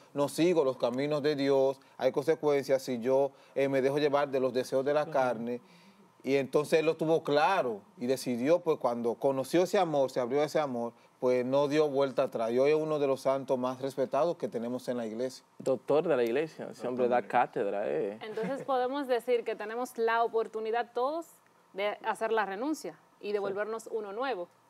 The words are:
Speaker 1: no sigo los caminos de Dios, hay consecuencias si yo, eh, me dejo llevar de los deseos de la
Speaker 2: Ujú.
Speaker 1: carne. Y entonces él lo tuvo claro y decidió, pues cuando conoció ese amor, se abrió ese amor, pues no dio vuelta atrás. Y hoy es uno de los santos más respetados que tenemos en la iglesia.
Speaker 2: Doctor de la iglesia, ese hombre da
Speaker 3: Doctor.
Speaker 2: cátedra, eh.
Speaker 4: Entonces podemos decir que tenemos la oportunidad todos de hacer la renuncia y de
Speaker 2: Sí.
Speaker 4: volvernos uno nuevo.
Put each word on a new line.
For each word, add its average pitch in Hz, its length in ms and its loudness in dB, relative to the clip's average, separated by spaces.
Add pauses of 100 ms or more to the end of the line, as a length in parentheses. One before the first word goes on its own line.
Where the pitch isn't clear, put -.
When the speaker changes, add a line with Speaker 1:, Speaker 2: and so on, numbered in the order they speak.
(140)
Speaker 1:
no 143 160 0
sigo 165 340 4
los 131 140 0
caminos 135 440 0
de 151 140 2
Dios, 135 420 2 (200)
hay 131 120 2
consecuencias 143 720 2
si 123 180 -4
yo, 131 320 2 (220)
eh, 135 140 2
me 135 140 2
dejo 139 160 2
llevar 143 320 2
de 135 100 0
los 127 140 0
deseos 131 300 0
de 143 100 2
la 151 80 2
Speaker 2:
Ujú. 147 100 -8
Speaker 1:
carne. 120 480 -2 (640)
Y 131 120 2
entonces 147 420 2
él 156 80 2
lo 156 100 2
tuvo 160 280 2
claro 143 560 2 (180)
y 123 80 -4
decidió, 131 540 2
pues 156 180 0
cuando 120 380 0
conoció 139 480 2
ese 196 140 0
amor, 147 340 2
se 139 80 -2
abrió 127 240 0
ese 156 160 0
amor, 120 320 -4 (260)
pues 127 260 2
no 139 220 2
dio 151 220 2
vuelta 139 360 0
atrás. 117 280 -2
Y 123 80 2
hoy 139 100 4
es 156 60 4
uno 156 240 -2
de 143 80 2
los 135 140 0
santos 135 360 0
más 127 220 -4
respetados 139 560 -2
que - 100 -6
tenemos 120 420 -6
en 123 100 -4
la 117 80 -6
iglesia. 120 380 -8 (140)
Speaker 2:
Doctor 139 480 0
de 156 100 2
la 123 60 2
iglesia, 123 480 -2
ese - 160 -10
hombre 127 220 0
da 123 80 2
Speaker 3:
Doctor. - 140 -2
Speaker 2:
cátedra, 117 580 0
eh. 123 340 -4
Speaker 4:
Entonces 220 400 -6
podemos 262 460 -2
decir 240 340 0
que 214 140 -6
tenemos 226 420 -8
la 226 240 2
oportunidad 226 720 -2
todos 294 340 -4 (460)
de 196 160 -4 (160)
hacer 214 280 -2
la 220 140 2
renuncia 196 480 -6 (260)
y - 120 -8
de 208 60 0
Speaker 2:
Sí. - 20 -4
Speaker 4:
volvernos 208 500 -4
uno 208 220 -6
nuevo. 220 340 -4 (220)